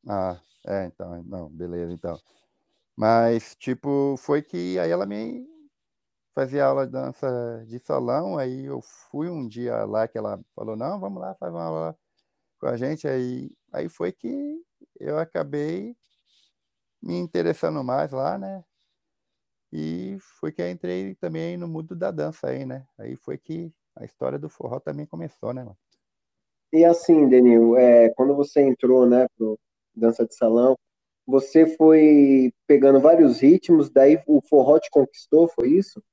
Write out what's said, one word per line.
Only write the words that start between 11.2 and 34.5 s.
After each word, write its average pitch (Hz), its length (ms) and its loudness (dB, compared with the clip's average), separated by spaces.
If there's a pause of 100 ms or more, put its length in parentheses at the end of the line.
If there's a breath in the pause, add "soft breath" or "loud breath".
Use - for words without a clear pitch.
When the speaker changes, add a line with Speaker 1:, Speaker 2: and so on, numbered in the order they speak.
Speaker 1:
lá, - 140 -14
faz 87 180 -14
uma 85 120 -12
aula 80 320 -10 (640)
com - 80 -8
a 120 100 -6
gente", 147 300 -8
aí, 127 440 -8 (200)
aí - 180 -10
foi 175 220 -8
que 285 500 -12 (380)
eu 151 200 -8
acabei 165 760 -8 (1040)
me 175 160 -10
interessando 165 680 -6
mais 131 280 -6
lá, 143 260 -6
né? 196 260 -16 (1080)
E 170 460 -10 (220)
foi 156 120 -10
que 175 100 -12
eu 175 80 -6
entrei 185 460 -10
também 170 420 -10
no 175 100 -12
mundo 160 280 -14
da 175 160 -8
dança 151 360 -10
aí, 131 180 -8
né? 131 220 -16 (100)
Aí 120 180 -16
foi - 220 -14
que 165 360 -14 (220)
a - 100 -20
história 135 340 -10
do 151 100 -14
forró - 300 -12
também 147 260 -12
começou, 151 480 -14
né, 127 100 -14
mano? 101 140 -20 (960)
Speaker 2:
E 165 100 6
assim, 170 460 4
Denil, 120 480 6
é, 120 380 6
quando 139 200 0
você 143 260 0
entrou, 127 440 4
né, 123 220 4 (100)
pro 110 200 -6 (380)
dança 117 300 0
de - 100 -18
salão, 120 400 2 (500)
você 135 400 4 (120)
foi 147 760 6 (140)
pegando 135 320 6
vários 156 400 6
ritmos, 151 500 4
daí 143 380 6
o 147 140 4
forró 147 380 4